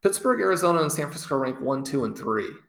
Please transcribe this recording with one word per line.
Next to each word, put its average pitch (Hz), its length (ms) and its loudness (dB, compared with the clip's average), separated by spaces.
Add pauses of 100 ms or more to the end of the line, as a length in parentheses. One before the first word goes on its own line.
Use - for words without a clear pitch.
Pittsburgh, 226 380 2
Arizona, 175 400 4
and 151 100 2
San 147 160 -2
Francisco - 300 -4
rank 131 220 -2
one, 135 240 -2
two, 135 220 -2
and 107 100 -4
three. 107 340 -2 (200)